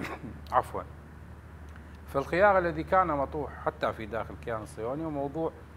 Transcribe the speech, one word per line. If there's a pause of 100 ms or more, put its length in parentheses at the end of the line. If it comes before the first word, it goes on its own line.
(520)
عفوًا. (1200)
فالخيار
الذي
كان
مطروح (140)
حتى
في
داخل
الكيان
الصهيوني
هو
موضوع (260)